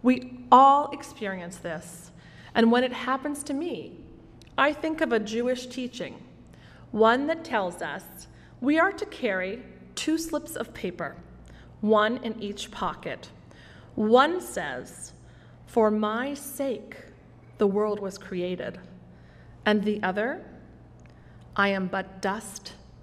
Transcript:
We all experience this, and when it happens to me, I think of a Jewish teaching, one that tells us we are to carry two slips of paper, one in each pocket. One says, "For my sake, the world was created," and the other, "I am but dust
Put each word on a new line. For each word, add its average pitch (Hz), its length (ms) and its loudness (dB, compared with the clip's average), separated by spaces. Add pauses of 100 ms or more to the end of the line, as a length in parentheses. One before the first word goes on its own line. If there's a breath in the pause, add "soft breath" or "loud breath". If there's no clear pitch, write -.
We - 520 0
all 277 400 10
experience 190 640 -10
this, - 560 -10 (420 loud breath)
and 226 160 6
when 247 140 4
it 254 80 -2
happens 269 500 -4
to - 100 -6
me, 277 440 -6 (600)
I 285 160 4
think 311 280 -4
of 254 120 0
a 226 60 2
Jewish 240 480 -2
teaching, 240 560 -10 (720 loud breath)
one 233 340 4
that 330 180 -2
tells 185 380 -2
us 147 220 -8 (560 loud breath)
we 294 180 2
are 381 140 4
to 415 140 -8
carry 196 580 -6 (320)
two 320 220 0
slips 320 360 -6
of - 180 -8
paper, 175 440 -8 (640 loud breath)
one 214 380 4
in 226 220 -8
each 202 300 -8
pocket. - 580 -8 (680 loud breath)
One 262 440 4
says, - 720 -10 (540 loud breath)
"For 220 240 4
my 220 440 -2
sake, - 640 -8 (600)
the 214 80 4
world 208 320 0
was 190 200 -10
created," 180 600 -6 (880 loud breath)
and 214 160 4
the 208 180 -2
other, 208 440 -2 (1120 loud breath)
"I 202 140 2
am 190 180 -2
but 185 340 -8
dust - 520 -8 (280)